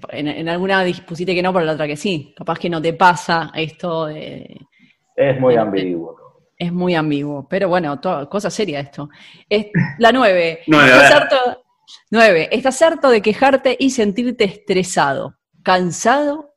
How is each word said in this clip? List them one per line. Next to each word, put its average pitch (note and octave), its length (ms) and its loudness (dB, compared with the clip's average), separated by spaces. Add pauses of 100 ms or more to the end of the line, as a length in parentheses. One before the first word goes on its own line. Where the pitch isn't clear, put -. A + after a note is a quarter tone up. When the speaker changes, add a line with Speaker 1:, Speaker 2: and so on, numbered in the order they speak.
(100)
Speaker 1:
en, D3 180 -8
en D#3+ 200 -8
alguna F#3 340 0
dispusiste F3+ 520 -4
que F3+ 80 -2
no, F3+ 100 -2
pero F3+ 100 0
en D#3+ 40 -2
la D#3 80 -2
otra D3+ 120 -6
que D3 100 -6
sí. E3+ 400 -8
Capaz E3 220 -6
que F3+ 120 -6
no E3 100 -6
te D#3+ 140 -4
pasa E3 600 0
esto D#3+ 520 -8
de - 500 -14 (580)
Speaker 2:
Es C3+ 240 0
muy B2+ 160 2
Speaker 1:
de A2+ 60 2
Speaker 2:
ambiguo. F2+ 560 -4 (400)
Speaker 1:
Es E3+ 160 -6
muy F3+ 220 -2
ambiguo, D3 560 -4
pero F#3+ 180 -2
bueno, D#3 320 -2
to-, D#3+ 300 -6
cosa G3 180 -4
seria D#3+ 320 -6
esto. C#3+ 300 -12 (380)
Es, G#3+ 180 -2 (320)
la A3+ 140 6
nueve. F#3 500 2
Speaker 3:
<laughs> - 60 -20
Nueve, C#3+ 240 6
a B2+ 40 10
Speaker 1:
¿Estás - 160 8
Speaker 3:
ver. D4 100 6
Speaker 1:
harto? B3+ 400 -2 (480)
Nueve. G#3 400 4
¿Estás B3+ 300 -2
harto D#4+ 300 2
de A3+ 100 4
quejarte C4 580 0
y C4+ 120 0
sentirte A#3 540 -2
estresado, E3+ 920 -2 (260)
cansado A#3+ 960 -2